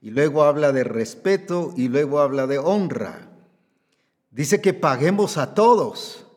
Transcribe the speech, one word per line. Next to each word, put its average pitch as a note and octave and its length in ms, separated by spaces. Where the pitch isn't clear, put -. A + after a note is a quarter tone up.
y A2 100
luego D3 340
habla D3 260
de C3 140
respeto, E3+ 880
y B2 140
luego C#3+ 320
habla C3+ 260
de C#3 120
honra. D3 680
Dice D3 300
que F#3 120
paguemos F3 640
a C#3 160
todos. G3+ 720